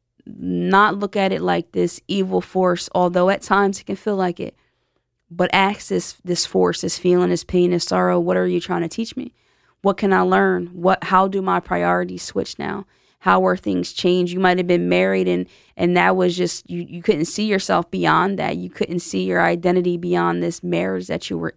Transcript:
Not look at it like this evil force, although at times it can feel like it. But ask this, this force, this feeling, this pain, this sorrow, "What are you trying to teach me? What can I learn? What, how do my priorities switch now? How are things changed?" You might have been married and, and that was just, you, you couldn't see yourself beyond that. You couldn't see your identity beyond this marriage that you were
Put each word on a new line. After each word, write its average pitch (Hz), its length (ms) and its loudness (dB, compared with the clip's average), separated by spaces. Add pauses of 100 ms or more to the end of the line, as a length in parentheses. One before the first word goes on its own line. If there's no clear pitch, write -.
(260)
Not 185 720 2
look 202 180 -6
at 196 160 2
it 185 100 -2
like 175 320 -2
this 175 340 -2
evil 185 340 0
force, 180 540 0
although 180 340 4
at 196 140 0
times 196 360 2
it - 60 -18
can 202 100 -6
feel 202 200 -4
like 185 240 -2
it. - 160 -8 (760)
But 175 240 -2
ask 196 360 0
this, 185 240 -4 (100)
this 175 240 -2
force, 180 340 0
this 180 160 -4
feeling, 180 320 2
this 175 140 0
pain, 180 260 2
this 175 140 0
sorrow, 180 360 2
"What 175 180 0
are 180 100 2
you 180 120 0
trying 175 220 -4
to 165 60 -4
teach - 280 -8
me? 247 160 -10 (520)
What 196 140 2
can 196 140 0
I 185 100 4
learn? 185 460 2
What, 180 360 0
how 190 240 4
do 196 160 -2
my 185 160 0
priorities 180 640 -2
switch - 340 -6
now? - 300 -6 (320)
How 185 260 4
are 185 100 2
things 185 380 -2
changed?" 180 400 0
You 180 60 -4
might 180 180 4
have 180 80 0
been 175 240 2
married 185 380 2
and, 180 180 0 (320)
and 175 180 2
that 180 200 4
was 180 200 2
just, 180 320 -4
you, 175 140 -8
you 170 220 -12
couldn't 170 220 2
see 214 200 -4
yourself 190 460 -2
beyond 175 480 0
that. 160 180 -2
You 180 140 -8
couldn't 175 300 -4
see 190 220 -4
your 175 200 0
identity 175 540 0
beyond 175 440 0
this 170 220 -6
marriage 180 420 -4
that - 240 -8
you 180 80 -4
were 165 200 -6